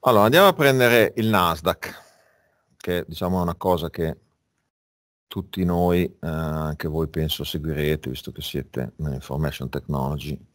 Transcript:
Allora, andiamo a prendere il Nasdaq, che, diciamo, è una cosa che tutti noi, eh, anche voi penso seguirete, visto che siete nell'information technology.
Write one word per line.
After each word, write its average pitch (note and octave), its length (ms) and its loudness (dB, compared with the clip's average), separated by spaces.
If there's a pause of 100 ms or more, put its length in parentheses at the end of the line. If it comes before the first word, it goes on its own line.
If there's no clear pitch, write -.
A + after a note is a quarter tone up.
Allora, G#2+ 180 6
andiamo E3 220 6
a F#3 60 6
prendere B2 600 4
il A2 140 0
Nasdaq, F2 720 0 (760)
che, F2 300 -4
diciamo, F2+ 320 -4
è - 20 0
una E2+ 140 -2
cosa E2+ 340 0
che E2 260 -4 (1080)
tutti - 400 -6
noi, F2 380 2
eh, - 240 -8
anche D#2 600 -6
voi D#2 200 -4
penso D#2 360 -6
seguirete, D2+ 680 -4
visto - 200 -12
che - 120 -16
siete B1+ 540 -8
nell'information C#2+ 680 -6
technology. C#2+ 720 -6 (160)